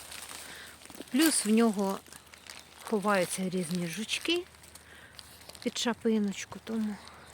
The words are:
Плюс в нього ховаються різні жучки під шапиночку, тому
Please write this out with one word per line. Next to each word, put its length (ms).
Плюс 360
в 40
нього 480
ховаються 640
різні 380
жучки 560
під 160
шапиночку, 840
тому 320